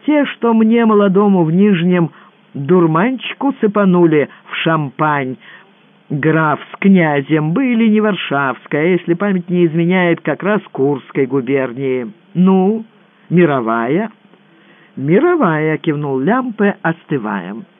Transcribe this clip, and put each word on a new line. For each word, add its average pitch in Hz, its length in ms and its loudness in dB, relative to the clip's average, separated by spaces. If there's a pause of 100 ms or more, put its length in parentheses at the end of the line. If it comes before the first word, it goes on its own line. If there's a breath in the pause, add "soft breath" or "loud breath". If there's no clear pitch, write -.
"Те, 294 200 2
что - 280 -2
мне 226 320 2
молодому 202 580 4
в 156 80 0
Нижнем 180 600 2 (420 loud breath)
дурманчику 180 1040 0
сыпанули 180 680 2 (220 loud breath)
в - 60 -12
шампань, 147 800 -4 (760 loud breath)
граф 156 520 -2 (100)
с - 60 -18
князем, 156 760 2
были 233 340 0
не 214 120 2
варшавская, 151 840 -4
а, 170 60 0
если 170 260 0
память 190 340 -4
не 175 160 2
изменяет, 170 560 0
как 147 220 -6
раз 208 180 -2 (100)
Курской 139 540 -2
губернии". 131 840 -4 (260)
"Ну, 190 500 2 (440 soft breath)
мировая?" 143 840 0 (840 soft breath)
"Мировая", 160 800 2
кивнул 147 420 -2
Лямпе, 208 640 -2
остывая. 107 720 -6 (240)